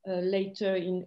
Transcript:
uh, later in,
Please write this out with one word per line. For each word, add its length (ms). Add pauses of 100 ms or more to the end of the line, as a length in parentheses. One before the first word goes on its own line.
uh, 120
later 540
in, 320